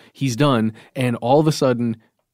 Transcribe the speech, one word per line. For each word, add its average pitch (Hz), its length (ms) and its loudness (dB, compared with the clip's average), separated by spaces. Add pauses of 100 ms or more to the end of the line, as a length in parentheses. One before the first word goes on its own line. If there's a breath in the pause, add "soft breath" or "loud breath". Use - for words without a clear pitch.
(120)
He's 127 240 -4
done. 113 380 2 (200 loud breath)
And 123 220 -4
all 131 240 2
of 156 80 0
a 151 40 4
sudden, 120 440 -2 (380 soft breath)